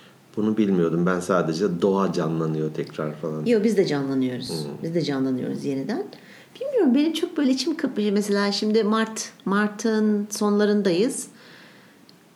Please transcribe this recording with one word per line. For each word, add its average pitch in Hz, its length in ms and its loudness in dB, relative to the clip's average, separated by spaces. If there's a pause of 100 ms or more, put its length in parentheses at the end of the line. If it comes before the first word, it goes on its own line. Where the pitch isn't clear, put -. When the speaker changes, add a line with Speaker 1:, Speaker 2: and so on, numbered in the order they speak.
(380)
Speaker 1:
Bunu 107 200 2
bilmiyordum. 87 480 2
Ben 90 140 2
sadece 87 640 0
doğa 95 320 2
canlanıyor 80 600 -2
tekrar 78 420 -6
falan. 78 300 -6
Speaker 2:
Yok, 220 180 2
biz 220 140 2
de 180 100 4
canlanıyoruz. 135 640 -2
Speaker 1:
Hmm. 151 220 -6 (120)
Speaker 2:
Biz 165 120 -6
de 170 60 2
canlanıyoruz 135 640 -2
yeniden. 143 380 -4 (580)
Bilmiyorum, 440 340 2
benim 311 180 2
çok 330 240 -4
böyle 269 140 2
içim 277 260 -2
kıpır-, 208 340 0
mesela 202 400 2
şimdi 214 320 2
Mart, 220 460 -2 (160)
Mart'ın 208 840 0
sonlarındayız. 208 1000 2 (1080)